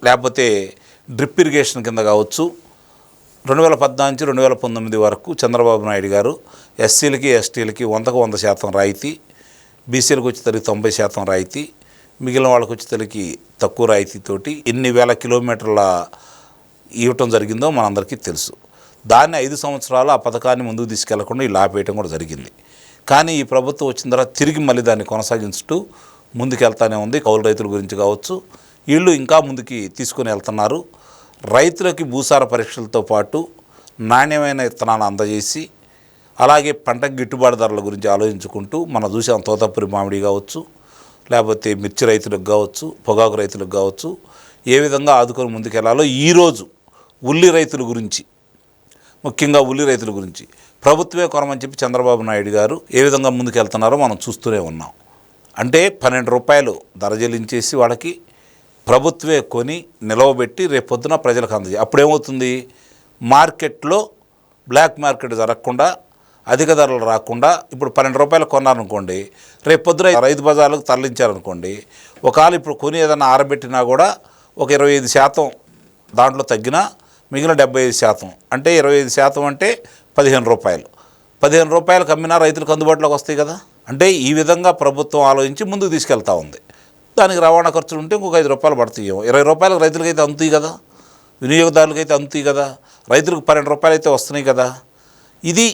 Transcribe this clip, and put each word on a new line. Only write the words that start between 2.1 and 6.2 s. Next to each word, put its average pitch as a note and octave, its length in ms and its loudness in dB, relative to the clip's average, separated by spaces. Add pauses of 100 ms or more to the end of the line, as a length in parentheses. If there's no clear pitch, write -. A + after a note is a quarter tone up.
రెండు C#3 200 2
వేల D#3+ 180 4
పద్నాలుగు C#3 300 0
నుంచి C#3 160 -6
రెండు C3 160 0
వేల C3 180 4
పంతొమ్మిది A2+ 400 -6
వరకు G#2 260 0 (140)
చంద్రబాబు A#2 460 2
నాయుడు G2 240 -4
గారు G2+ 200 0 (540)